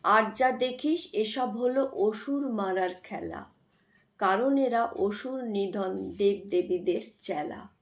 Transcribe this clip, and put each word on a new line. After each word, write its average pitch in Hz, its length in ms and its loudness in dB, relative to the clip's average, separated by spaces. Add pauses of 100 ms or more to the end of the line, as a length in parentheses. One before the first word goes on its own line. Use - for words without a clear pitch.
আর 214 200 6 (120)
যা 262 180 4
দেখিস, 294 600 -2
এসব 220 360 0
হলো 247 440 0
অসুর 240 600 0
মারার 190 380 0 (120)
খেলা, 170 420 -10 (760)
কারণ 220 400 4
এরা 233 260 2
অসুর 247 600 -2
নিধন 196 680 -2
দেবদেবীদের 180 920 0 (200)
চেলা। - 480 -4 (140)